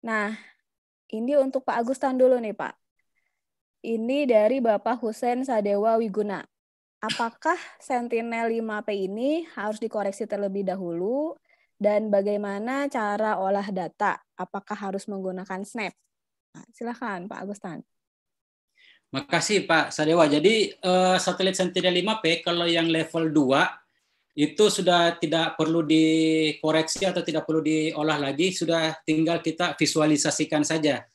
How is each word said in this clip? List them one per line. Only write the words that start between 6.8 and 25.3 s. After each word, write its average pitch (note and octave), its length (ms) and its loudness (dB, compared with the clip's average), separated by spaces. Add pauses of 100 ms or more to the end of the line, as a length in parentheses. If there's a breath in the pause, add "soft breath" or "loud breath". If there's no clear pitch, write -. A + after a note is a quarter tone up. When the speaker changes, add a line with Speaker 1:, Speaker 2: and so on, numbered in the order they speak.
Speaker 1:
Apakah A#3 560 -2 (160 loud breath)
Sentinel A#3 720 -4
lima A3 320 -4
P G#3 160 -4 (120)
ini C4+ 440 -2
harus G#3+ 240 -6
dikoreksi G#3 480 -4
terlebih G3+ 400 -4
dahulu? F#3+ 720 -4 (400)
Dan G#3 320 2
bagaimana G#3 800 -2
cara G#3+ 480 -2
olah G3 320 0
data? F#3 480 -2 (240)
Apakah G3+ 480 -8
harus G3 160 -6
menggunakan F#3+ 640 -8
Snap? G3+ 240 -6 (640)
Nah, - 160 -20
silakan, A3+ 560 -8
Pak - 160 -12
Agustan. G3+ 400 -12 (1300 soft breath)
Speaker 2:
Makasih, D#3+ 560 -2
Pak D#3+ 240 2
Sadewa. D#3+ 400 4
Jadi, F#3+ 420 4
eh, F#3 460 2
satelit F#3 320 0
Sentinel F3+ 400 0
lima G3 320 0
P E3 160 2
kalau E3+ 240 -2
yang E3+ 240 2
level D#3+ 400 0
dua D3 400 4 (640)
itu D3+ 340 2
sudah F3 540 4
tidak D#3+ 400 0